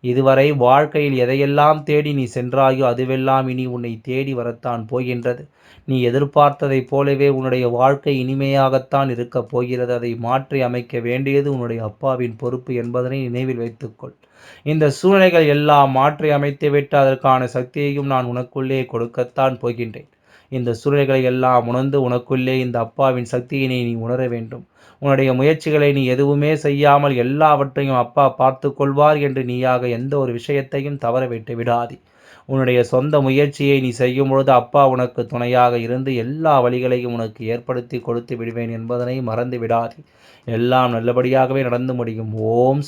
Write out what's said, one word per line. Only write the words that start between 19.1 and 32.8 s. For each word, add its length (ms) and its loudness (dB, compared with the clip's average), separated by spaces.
போகின்றேன். 500 -8
இந்த 240 -4
சூழ்நிலைகளை 500 0
எல்லாம் 440 2
உணர்ந்து 440 0
உனக்குள்ளே 480 -2
இந்த 200 -2
அப்பாவின் 520 0
சக்தியினை 540 -4
நீ 100 -2
உணர 340 -4
வேண்டும். 380 -10
உன்னுடைய 340 2
முயற்சிகளை 600 2
நீ 120 0
எதுவுமே 520 2
செய்யாமல் 600 4
எல்லாவற்றையும் 800 2
அப்பா 320 2
பார்த்து 460 0
கொள்வார் 420 4
என்று 280 -2
நீயாக 440 0
எந்த 300 -2
ஒரு 140 0
விஷயத்தையும் 680 -4
தவற 280 0
விட்டு 300 -8
விடாதே. 420 -2
உன்னுடைய 400 2